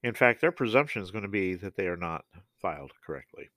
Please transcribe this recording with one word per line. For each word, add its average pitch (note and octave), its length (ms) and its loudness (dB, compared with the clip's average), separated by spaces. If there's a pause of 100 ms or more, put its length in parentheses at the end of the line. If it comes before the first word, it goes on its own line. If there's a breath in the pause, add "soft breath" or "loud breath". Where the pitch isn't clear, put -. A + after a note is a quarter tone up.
In A#2+ 100 -2
fact, A#2+ 300 4
their E3+ 100 2
presumption B2+ 480 2
is F#2 100 -8
gonna G#2 160 -6
be G2 280 0
that F#2 200 -10
they F#2+ 120 -2
are F2 100 -2
not E2+ 300 -6 (340)
filed D2 320 -6 (140)
correctly. C#2 500 -12